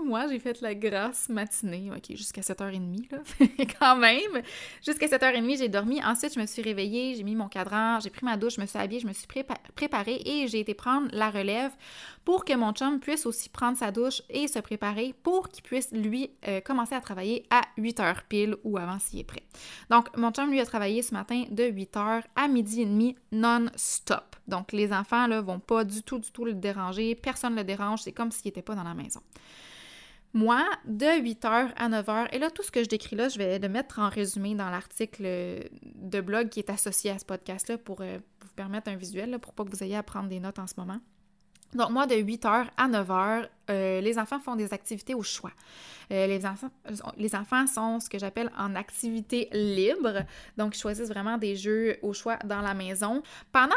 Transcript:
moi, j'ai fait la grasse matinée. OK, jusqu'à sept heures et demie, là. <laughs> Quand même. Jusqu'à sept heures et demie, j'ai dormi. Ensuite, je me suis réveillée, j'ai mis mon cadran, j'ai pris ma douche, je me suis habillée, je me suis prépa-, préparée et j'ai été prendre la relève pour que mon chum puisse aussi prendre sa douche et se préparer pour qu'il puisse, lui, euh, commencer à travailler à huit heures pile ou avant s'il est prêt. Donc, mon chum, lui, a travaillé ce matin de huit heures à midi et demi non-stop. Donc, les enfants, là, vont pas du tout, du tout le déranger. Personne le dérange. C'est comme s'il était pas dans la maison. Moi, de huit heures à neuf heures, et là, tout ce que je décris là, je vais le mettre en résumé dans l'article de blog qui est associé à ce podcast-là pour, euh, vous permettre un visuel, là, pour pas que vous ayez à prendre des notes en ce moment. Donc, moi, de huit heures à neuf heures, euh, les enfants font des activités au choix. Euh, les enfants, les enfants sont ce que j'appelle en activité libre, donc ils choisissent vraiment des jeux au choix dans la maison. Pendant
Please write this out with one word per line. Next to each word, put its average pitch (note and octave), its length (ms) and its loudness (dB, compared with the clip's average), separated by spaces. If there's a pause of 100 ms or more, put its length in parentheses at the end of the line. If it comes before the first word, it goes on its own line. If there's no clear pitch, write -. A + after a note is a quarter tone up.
moi, B3+ 260 0
j'ai C4+ 100 -2
fait A#3+ 240 -6
la G#3+ 120 -2
grasse G#3 540 0
matinée. G3 640 -4
OK, - 220 -12
jusqu'à G#3 240 -8
sept F#3+ 220 -4
heures G3 80 -4
et F#3+ 80 -6
demie, F#3 320 -4
là. C#4 80 -8 (200)
<laughs> C#4 80 12 (320)
Quand C4 180 8
même. B3+ 460 6 (400)
Jusqu'à D4+ 260 0
sept C4 140 4
heures C4 120 6
et A#3+ 80 2
demie, C4+ 160 2
j'ai B3+ 100 2
dormi. G#3+ 340 0
Ensuite, A#3 300 2
je B3+ 80 -2
me G#3+ 60 0
suis - 160 -6
réveillée, A3 520 -2
j'ai A3 80 -6
mis G3+ 120 -2
mon G#3+ 140 -2
cadran, G#3+ 520 0
j'ai G#3+ 80 -8
pris - 160 -8
ma A3+ 140 0
douche, A#3 160 0
je G3+ 80 -4
me G3+ 40 -2
suis G#3 120 -6
habillée, G3+ 220 -2
je A#3+ 60 -4
me G3 60 -4
suis - 140 -12
prépa-, C4+ 340 -6 (140)
préparée B3+ 500 -2
et C#4+ 240 0
j'ai A3 120 -2
été G#3+ 120 -2
prendre C4 400 0
la G#3+ 160 2
relève G#3 420 0 (540)
pour F#4 220 2
que D4 80 2
mon A3+ 180 2
chum C#4 260 0
puisse D4 280 0
aussi A#3 240 -2
prendre B3 260 0
sa A3+ 140 0
douche A#3+ 400 0
et C#4+ 180 0
se B3 100 0
préparer G#3+ 640 -4
pour F#4 280 2
qu'il - 120 -20
puisse, B3+ 300 -2
lui, A3+ 380 -2 (160)
euh, G3 160 -2
commencer B3 320 0
à B3+ 80 -4
travailler G3+ 480 -4
à A#3+ 100 8 (160)
huit A3+ 240 0
heures F3+ 220 2
pile G#3 420 0
ou G#3 140 0
avant F3+ 200 -4
s'il - 200 -4
est - 60 -8
prêt. - 180 -14 (480)
Donc, A#3 260 6
mon A#3 140 4
chum, C#4+ 200 0
lui, C4+ 100 4
a A#3+ 60 2
travaillé G#3+ 360 0
ce - 100 -4
matin A#3+ 380 -2
de G#3+ 140 0
huit F#3+ 340 -2
heures A3 260 0 (120)
à C#4+ 120 4
midi A#3 320 2
et A3+ 60 2
demi A3 300 4 (160)
non-stop. - 1040 2 (100)
Donc, F#3 260 -4
les G#3 220 2
enfants, A#3 320 2
là, A3 160 2
vont F#3 180 -4
pas A3+ 240 2
du G#3 180 -4
tout, B3+ 160 -6
du A3 120 -8
tout A#3 160 -6
le A3+ 80 -2
déranger. G3 600 -2
Personne A#3+ 400 -2
le G#3+ 100 -2
dérange. G3+ 360 -2
C'est - 120 -10
comme A#3 180 -2
s'il - 180 -4
était F#3 140 -6
pas G#3+ 120 -6
dans F#3+ 100 -4
la E3+ 100 -6
maison. - 260 -8 (1120)
Moi, A#3 320 6 (220)
de C#4+ 340 4
huit A#3 240 -2
heures A#3+ 320 4
à A#3 120 0
neuf A3 200 0
heures, A3 240 0
et - 60 -2
là, D4+ 120 2
tout E4 120 -6
ce - 80 -4
que A#3+ 120 2
je A3+ 60 -2
décris A3 280 -4
là, A#3 120 2
je B3+ 100 -4
vais G3 200 0
le G3 100 -2
mettre A#3+ 300 -4
en G#3 100 4
résumé G3+ 460 -2
dans G3 160 -2
l'article F3+ 1000 -4 (140)
de F#3+ 380 -6
blog G#3 280 0
qui G#3+ 120 -4
est G3+ 100 -6
associé G3+ 400 0
à G3 80 -4
ce - 60 -12
podcast-là F#3+ 540 -6
pour, G3+ 240 -12
euh, F#3 160 -8 (220)
vous - 140 -20
permettre G3+ 360 -6
un G3 60 -6
visuel, F#3+ 340 -6
là, B3 80 -6
pour - 140 -16
pas G#3+ 120 -6
que G3 60 -8
vous G3 120 -8
ayez F#3+ 140 -4
à G#3 60 -2
prendre G3 260 -8
des F#3 120 -6
notes F#3+ 180 -8
en F#3+ 80 -8
ce - 100 -10
moment. F#3 240 -8 (760)
Donc, A#3+ 160 2
moi, C4 160 2
de B3+ 80 2
huit A3 320 0
heures A#3 320 4
à C4 100 4
neuf G3+ 220 2
heures, G3+ 360 2 (220)
euh, F#3+ 320 2
les A3+ 180 2
enfants A3+ 220 -2
font B3 160 -6
des G#3 160 -2
activités G#3 420 -4
au A#3 80 -2
choix. - 300 -8 (580)
Euh, F#3+ 160 2
les G3 200 0
enfants, G3 240 -6 (480)
les G#3+ 160 -2
enfants B3 320 2
sont A3+ 340 2
ce - 80 -4
que G3+ 100 -6
j'appelle G#3+ 380 -4
en G3 180 -4
activité A3+ 800 -2
libre, G#3 720 2 (320)
donc G#3+ 180 0
ils - 60 -8
choisissent G#3+ 300 -4
vraiment G#3 260 -2
des G#3 200 0
jeux G#3+ 440 2
au G3+ 140 -2
choix A3+ 220 -2 (100)
dans G3+ 160 -2
la G3+ 100 0
maison. G3 500 -2 (300)
Pendant C4+ 240 8